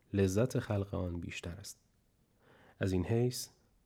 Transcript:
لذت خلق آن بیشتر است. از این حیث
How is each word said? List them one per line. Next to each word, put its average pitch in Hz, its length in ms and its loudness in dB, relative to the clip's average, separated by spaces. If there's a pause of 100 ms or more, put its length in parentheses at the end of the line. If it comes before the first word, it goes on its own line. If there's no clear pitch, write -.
(140)
لذت 101 460 4
خلق 101 340 -2
آن 90 260 -2
بیشتر 87 320 -8
است. - 280 -14 (1000)
از 98 120 0
این 90 140 2
حیث 120 440 0 (360)